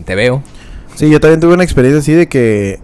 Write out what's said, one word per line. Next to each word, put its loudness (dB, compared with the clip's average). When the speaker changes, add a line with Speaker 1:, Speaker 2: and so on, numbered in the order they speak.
Speaker 1:
te -8
veo. -2
Speaker 2:
Sí, -2
yo 4
también 2
tuve 2
una 0
experiencia 0
así -2
de 2
que -2